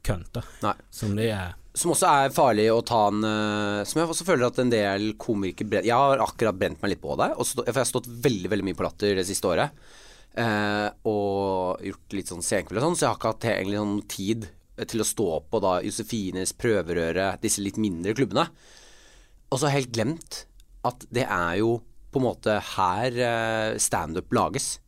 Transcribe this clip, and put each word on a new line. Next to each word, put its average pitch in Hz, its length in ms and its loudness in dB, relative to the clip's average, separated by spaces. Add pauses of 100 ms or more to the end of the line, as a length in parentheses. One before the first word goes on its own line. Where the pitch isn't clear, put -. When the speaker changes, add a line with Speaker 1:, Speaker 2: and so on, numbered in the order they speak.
Speaker 1:
kønt 87 300 -4
da, 127 80 -6 (220)
Speaker 2:
Nei. 104 120 0 (160)
Speaker 1:
som 104 240 -2
det 113 160 0
er. 92 240 -4 (200)
Speaker 2:
Som 170 180 0
også 190 120 2
er 143 260 6
farlig 113 380 4
å 113 160 4
ta 107 240 4
en, 107 160 2
eh, 104 600 0
som 156 180 -2
jeg 170 80 0
også 170 160 -4
føler 143 200 4
at - 120 0
en 123 100 2
del 107 460 2
komikere 101 560 -2
bren-, 95 140 2
jeg 117 100 4
har 135 240 4
akkurat 107 400 0
brent 82 240 -2
meg 104 80 0
litt 85 100 -2
på 71 160 -4
det, 120 220 2
og 123 80 0
så, - 80 -4 (100)
for - 0 -
jeg 117 100 -2
har 127 140 2
stått 123 200 -4
veldig, 117 420 0
veldig 101 140 0
mye 92 120 -2
på 101 80 -4
Latter 101 300 0
det 92 100 0
siste 98 240 -2
året, 98 220 2 (680)
eh, 104 540 0 (180)
og 98 720 0
gjort 95 320 -10
litt 95 160 -6
sånn 87 160 -8
senkveld 98 380 -2
og - 80 0
sånn, 175 80 -2
så 143 80 2
jeg - 20 4
har 107 80 0
ikke 110 160 -2
hatt - 160 -6
he-, 101 140 2
egentlig 101 180 -2
sånn 104 280 -2
tid 101 400 -4 (420)
til 113 100 -2
å 104 60 0
stå 101 220 0 (200)
på 110 140 0
da 95 180 2
Josefines, 101 720 -4
Prøverøret, 87 880 0
disse 104 220 -2
litt 98 160 -4
mindre 98 360 0
klubbene. 113 340 0 (1040)
Og 131 80 0
så 151 80 2
har 139 100 2
jeg 135 80 0
helt 113 100 -6
glemt 127 460 -4 (420)
at - 280 -4
det 120 160 0
er 87 320 0
jo 117 160 2 (360)
på 135 80 0
en 127 60 2
måte 104 320 0 (160)
her, 107 420 2
eh, 113 600 0
stand-up 85 540 -2
lages. - 560 0